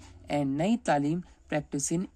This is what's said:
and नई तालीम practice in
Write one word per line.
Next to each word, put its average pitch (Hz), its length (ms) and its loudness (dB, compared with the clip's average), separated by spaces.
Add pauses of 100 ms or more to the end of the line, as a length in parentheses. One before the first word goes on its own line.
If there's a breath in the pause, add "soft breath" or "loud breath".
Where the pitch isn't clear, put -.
(300 loud breath)
and 147 140 2
नई 156 320 2
तालीम 156 460 2 (300 soft breath)
practice 147 400 -2
in 180 240 0